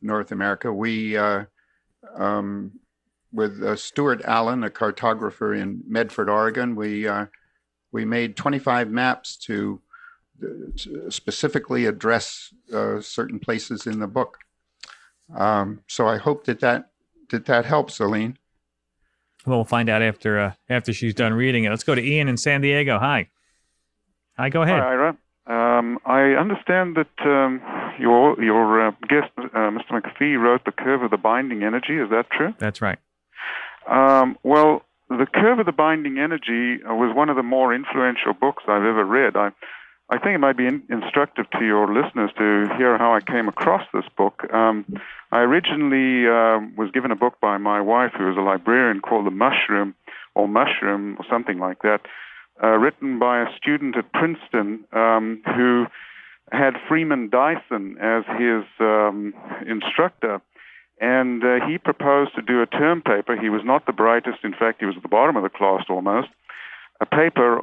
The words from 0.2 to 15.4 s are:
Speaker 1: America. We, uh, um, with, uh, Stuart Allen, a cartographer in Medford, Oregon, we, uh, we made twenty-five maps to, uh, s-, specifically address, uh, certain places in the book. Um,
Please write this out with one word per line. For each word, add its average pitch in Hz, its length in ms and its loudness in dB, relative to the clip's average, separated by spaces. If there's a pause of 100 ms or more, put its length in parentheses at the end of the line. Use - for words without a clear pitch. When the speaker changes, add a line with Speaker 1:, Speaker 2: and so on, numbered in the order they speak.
Speaker 1:
America. 101 420 -4
We, 110 420 -4
uh, 104 280 0 (760)
um, 101 540 -4 (600)
with, 104 300 -4
uh, 104 140 -2
Stuart 131 500 -2
Allen, 117 380 -2
a 104 60 -6
cartographer 107 920 -4
in 98 280 -8
Medford, 110 420 -2
Oregon, 113 460 0
we, 107 320 -6
uh, 104 200 -4 (640)
we 113 140 -6
made 117 300 -4
twenty-five 135 540 -2
maps 123 480 -4
to, 104 420 -6 (640)
uh, - 40 -10 (260)
s-, - 140 -12 (220)
specifically 123 760 -4
address, 110 680 -2 (220)
uh, 107 280 -4
certain 113 380 -8
places 113 460 -6
in 107 140 -6
the 107 80 -6
book. 120 320 -6 (960)
Um, 104 520 -2